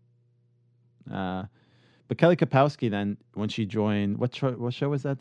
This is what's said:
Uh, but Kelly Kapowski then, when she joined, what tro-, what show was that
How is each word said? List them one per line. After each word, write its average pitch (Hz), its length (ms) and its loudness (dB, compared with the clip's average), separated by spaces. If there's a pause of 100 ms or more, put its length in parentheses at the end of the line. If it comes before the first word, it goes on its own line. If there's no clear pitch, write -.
(1120)
Uh, 92 320 -4 (640)
but 113 100 -4
Kelly 165 200 6
Kapowski 139 520 2
then, 101 280 -2 (160)
when 104 160 -2
she 110 160 -4
joined, 104 540 0
what 123 120 -2
tro-, 131 220 -2
what 120 200 -4
show 143 140 -2
was 143 160 -2
that 139 180 -2